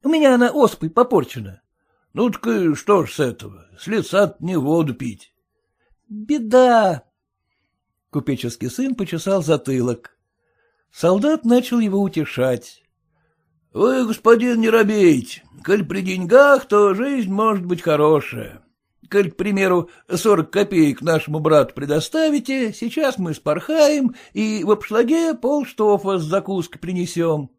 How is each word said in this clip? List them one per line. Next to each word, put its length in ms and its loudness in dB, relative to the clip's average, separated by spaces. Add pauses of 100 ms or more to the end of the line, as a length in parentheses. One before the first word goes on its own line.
У 60 -2
меня 260 4
она 140 4
оспой 400 0
попорчена. — 720 -2 (520)
Ну 160 0
так 180 -8
и 280 0
что 300 0
ж 80 -14
с 60 -14
этого, 480 -6 (120)
с 80 -16
лица 520 0
не 180 -6
воду 360 0
пить. — 400 -12 (760)
Беда. 920 2 (1080)
Купеческий 580 -6
сын 260 -4
почесал 460 -4
затылок. 760 -2 (760)
Солдат 540 0
начал 340 2
его 220 0
утешать. — 840 -4 (920)
Вы, 320 0
господин, 540 2
не 100 2
робейте. 760 2 (200)
Коль 220 0
при 160 -6
деньгах, 640 4
то 280 2
жизнь 380 -4
может 340 -2
быть 160 -4
хорошая. 840 0 (440)
Коль, 220 0
к 40 -20
примеру, 540 0 (240)
сорок 380 0
копеек 500 2
нашему 380 -2
брату 340 2
предоставите, 1000 -2
сейчас 440 -4
мы 160 -4
спорхаем 840 0 (180)
и 300 -4
в 80 2
обшлаге 640 0
полштофа 840 0
с 60 -4
закуской 560 -6
принесём. 800 -4